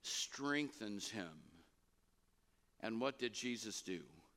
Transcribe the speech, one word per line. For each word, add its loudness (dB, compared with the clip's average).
strengthens 2
him. 0
And 0
what 2
did 2
Jesus -2
do? -2